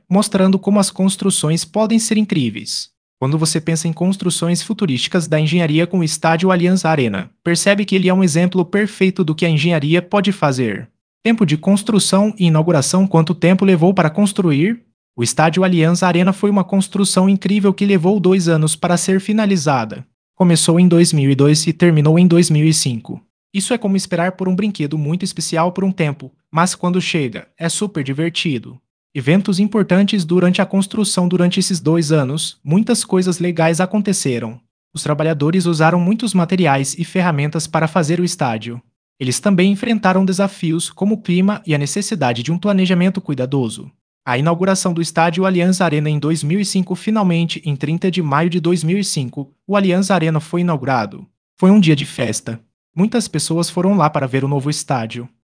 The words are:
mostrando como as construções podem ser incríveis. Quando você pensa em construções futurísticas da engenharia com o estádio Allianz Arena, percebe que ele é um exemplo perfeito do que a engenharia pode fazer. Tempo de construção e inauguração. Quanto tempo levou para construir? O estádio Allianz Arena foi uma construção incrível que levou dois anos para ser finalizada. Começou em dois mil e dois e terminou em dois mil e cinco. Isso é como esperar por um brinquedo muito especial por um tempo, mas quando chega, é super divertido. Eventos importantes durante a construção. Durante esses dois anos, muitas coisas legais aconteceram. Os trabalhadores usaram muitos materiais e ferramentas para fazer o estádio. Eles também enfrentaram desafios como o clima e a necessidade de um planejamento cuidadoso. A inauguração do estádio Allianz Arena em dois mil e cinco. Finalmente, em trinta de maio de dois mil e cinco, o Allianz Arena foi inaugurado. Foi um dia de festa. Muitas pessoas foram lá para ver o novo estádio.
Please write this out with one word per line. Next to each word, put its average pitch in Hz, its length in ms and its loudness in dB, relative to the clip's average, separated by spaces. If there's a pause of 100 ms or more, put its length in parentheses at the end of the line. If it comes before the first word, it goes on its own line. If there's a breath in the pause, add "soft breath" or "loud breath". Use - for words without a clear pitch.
mostrando 190 520 2
como 208 200 0
as 196 120 0
construções 185 720 -2
podem 220 320 0
ser 220 200 0
incríveis. 190 720 -4 (300)
Quando 139 180 0
você 156 240 -2
pensa 165 260 -4
em 165 60 -2
construções 175 680 -2
futurísticas 165 680 -4
da 156 120 0
engenharia 160 480 0
com 185 120 -2
o 170 40 0
estádio 165 480 0
Allianz 180 340 2
Arena, 120 460 0 (120)
percebe 196 400 0
que 202 120 -2
ele 185 140 2
é 180 40 2
um 190 100 4
exemplo 180 420 2
perfeito 190 580 0
do 156 100 0
que 165 120 0
a 170 40 2
engenharia 156 520 2
pode 196 300 0
fazer. 127 580 -2 (340)
Tempo 226 220 2
de 151 120 0
construção 202 800 0
e 180 80 2
inauguração. 170 640 2
Quanto 165 260 2
tempo 185 320 2
levou 180 280 4
para 170 160 2
construir? 196 720 0 (320)
O 120 60 -4
estádio 160 440 2
Allianz 175 360 2
Arena 180 300 2
foi 202 180 0
uma 202 140 2
construção 190 640 0
incrível 196 440 2
que 202 120 0
levou 196 360 2
dois 185 260 2
anos 156 280 2
para 185 200 0
ser 190 240 0
finalizada. 156 880 -2 (260)
Começou 170 460 2
em 180 80 6
dois 170 240 4
mil 139 180 2
e 139 60 4
dois 147 320 2
e 160 60 -2
terminou 160 440 4
em 175 80 6
dois 170 240 4
mil 151 160 2
e 160 80 4
cinco. 120 480 -6 (320)
Isso 196 200 -2
é 240 40 -2
como 196 200 -2
esperar 185 360 -2
por 185 140 -4
um 185 80 0
brinquedo 175 420 -4
muito 156 280 -4
especial 170 480 -2
por 185 100 -4
um 190 80 0
tempo, 147 400 -4 (180)
mas 175 240 0
quando 180 280 -2
chega, 139 460 -4 (100)
é 165 100 -6
super 185 340 -6
divertido. 135 800 -6 (340)
Eventos 175 460 0
importantes 202 640 2
durante 180 380 2
a 185 40 2
construção. 196 640 -2
Durante 180 320 0
esses 185 220 -2
dois 160 320 0
anos, 147 500 -2
muitas 220 400 0
coisas 185 360 -2
legais 165 420 0
aconteceram. 143 800 -4 (320)
Os - 100 -12
trabalhadores 156 640 0
usaram 165 340 2
muitos 208 340 -2
materiais 165 640 0
e 170 60 -4
ferramentas 156 640 -2
para 160 200 0
fazer 170 340 0
o - 20 0
estádio. 120 580 -4 (380)
Eles 127 200 -4
também 196 320 2
enfrentaram 202 520 0
desafios 180 680 -2
como 208 240 -2
o 214 60 -12
clima 190 440 0
e 151 100 0
a - 20 0
necessidade 143 640 -2
de 151 120 -4
um 175 40 -2
planejamento 190 600 0
cuidadoso. 127 720 -4 (320)
A 123 140 -2
inauguração 175 560 0
do 165 80 -4
estádio 170 420 -2
Allianz 185 380 0
Arena 151 260 0
em 151 120 -2
dois 151 240 -2
mil 165 160 -2
e 202 60 -2
cinco. 185 280 -2
Finalmente, 180 720 -2
em 147 100 -2
trinta 160 360 -2
de 185 100 -2
maio 151 260 0
de 175 120 -2
dois 165 240 0
mil 175 160 0
e 202 40 -2
cinco, 135 480 -6 (140)
o 196 100 -2
Allianz 190 360 2
Arena 160 280 0
foi 175 220 -4
inaugurado. 127 640 -2 (320)
Foi 185 140 4
um 214 80 6
dia 160 160 4
de 143 100 -4
festa. 113 560 -6 (340)
Muitas 220 320 -2
pessoas 160 420 -4
foram 185 260 0
lá 151 140 2
para 135 180 -4
ver 131 160 -2
o 135 40 -2
novo 139 220 -2
estádio. 120 580 -6 (300)